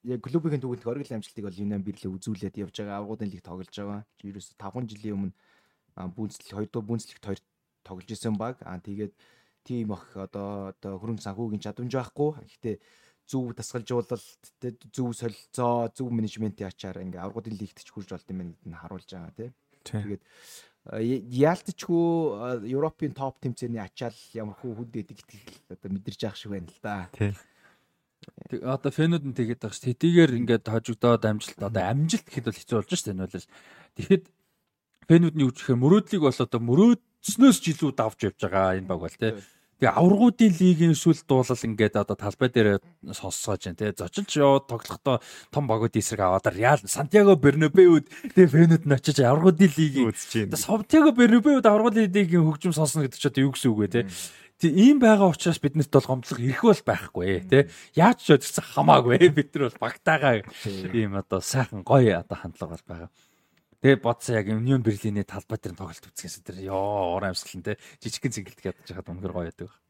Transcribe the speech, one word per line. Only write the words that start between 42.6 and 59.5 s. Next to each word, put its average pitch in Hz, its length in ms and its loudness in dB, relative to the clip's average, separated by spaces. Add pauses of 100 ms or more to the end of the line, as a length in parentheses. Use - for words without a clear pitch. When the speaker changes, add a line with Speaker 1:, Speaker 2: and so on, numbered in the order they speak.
Speaker 3:
сонсгож - 560 -8
байна, 87 80 -12
тэ. 107 160 -6
Зочилж 104 380 -10 (100)
яваад 139 300 4
тоглолтоо - 500 -4 (320)
том 147 160 -2
багууд 110 300 0
эсрэг 101 260 -2
аваад 92 240 0
Реал, 110 380 2
Сантьяго 196 500 4
Бернабеуд, 151 720 6 (240)
тэ, 185 160 8
фэнүүд 160 400 6
нь 143 80 4
очиж 139 240 -2
аврагуудын 160 560 6
лигийн 139 320 2
Speaker 2:
Үзэж 107 400 -4
байна. 117 80 -6
Speaker 3:
одоо - 60 -6
Сантьяго 294 500 4
Бернабеуд 240 560 6
аврагуудын 214 400 4
лигийн 175 400 4
хөгжим 156 240 -2
сонсно 151 320 -2
гэдэг 127 160 -8
ч - 80 -2
одоо 135 160 2
юу 139 80 0
гэсэн - 220 -2
үг 104 100 -2
вэ, 98 80 -2
тэ. 117 140 2
Speaker 1:
Мм. 90 80 -14 (400)
Speaker 3:
Тэ, - 160 -2
ийм 226 320 6
байгаа 202 320 6
учраас 165 240 -2
биднэрт 143 320 -2
бол - 160 4
гомдлого 131 340 -6
ирэх 127 220 -2
бол 220 240 6
байхгүй, 92 420 -4 (140)
Speaker 1:
Мм. 92 80 -16
Speaker 3:
тэ. 131 80 6 (400)
Яаж 202 240 6
ч - 80 0
бодсон - 340 4
хамаагүй, 139 540 4
<laughs> 170 180 6
бид 147 220 -2